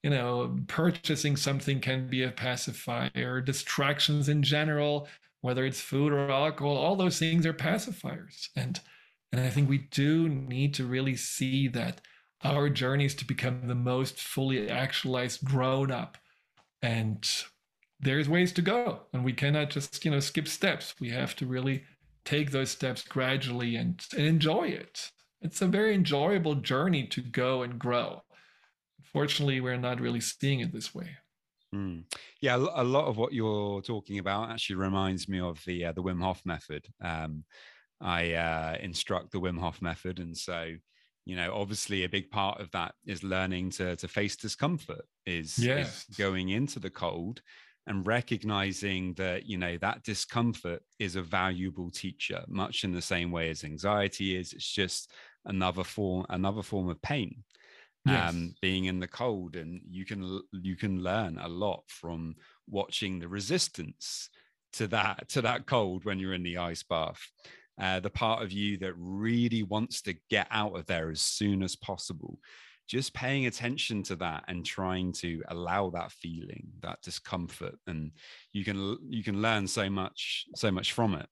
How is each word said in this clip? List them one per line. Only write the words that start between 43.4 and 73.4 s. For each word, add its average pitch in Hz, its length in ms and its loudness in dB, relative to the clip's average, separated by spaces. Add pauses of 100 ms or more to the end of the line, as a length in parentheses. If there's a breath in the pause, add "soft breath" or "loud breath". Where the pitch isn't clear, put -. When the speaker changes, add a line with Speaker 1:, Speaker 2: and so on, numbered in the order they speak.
Speaker 2:
to, 90 260 -2
to 95 120 -10
face 104 280 0
discomfort, - 680 -4 (220)
is, 85 320 -2
Speaker 1:
Yes. 135 500 0
Speaker 2:
is - 80 -16
going 95 320 0
into 117 320 -2
the 95 100 -8
cold 87 520 -6 (440 loud breath)
and 98 200 -2
recognizing 98 1080 0
that, 92 320 -2
you 104 100 -4
know, 87 220 -2
that 98 240 -2
discomfort 117 800 -2 (160)
is 95 180 -2
a 92 60 -2
valuable 92 680 -2
teacher, 87 580 -6
much - 360 -4
in 92 80 0
the 87 100 -2
same 85 280 0
way 82 200 -2
as 80 140 -8
anxiety 95 720 0
is. 90 160 -6
It's - 200 -8
just - 380 -2 (360 loud breath)
another 92 380 0
form, 92 460 -2
another 98 320 0
form 92 260 -2
of 85 140 -4
pain. 123 400 -4 (640 loud breath)
Speaker 1:
Yes. 85 240 4
Speaker 2:
Um, 85 320 -4
being 92 240 4
in 92 120 0
the 90 100 -2
cold, 95 480 -2
and 85 340 -10
you 92 160 -8
can 98 160 -6
l-, 92 200 -4 (100)
you 95 220 -4
can 92 280 0
learn 92 360 0
a 85 100 -8
lot 92 400 -2
from 82 460 -8 (320 soft breath)
watching 98 520 -2
the 85 100 -10
resistance - 1040 -4 (420 soft breath)
to 110 160 -4
that, 104 420 0
to 131 120 0
that 120 240 0
cold 101 400 0
when 98 120 -2
you're 95 140 -4
in 90 100 -4
the 87 140 -4
ice 85 260 -4
bath. 82 380 -2 (580 loud breath)
Uh, 92 220 0
the 98 100 -4
part 113 320 0
of 95 100 -6
you 101 260 0
that 92 180 -4
really 110 640 0
wants 107 400 -2
to 92 120 -4 (160)
get 104 200 4
out 107 280 -2
of 85 80 -8
there 82 240 0
as 78 100 -6
soon 101 420 2
as 90 140 -4
possible, - 640 -10 (500 loud breath)
just 135 240 -2
paying 131 340 0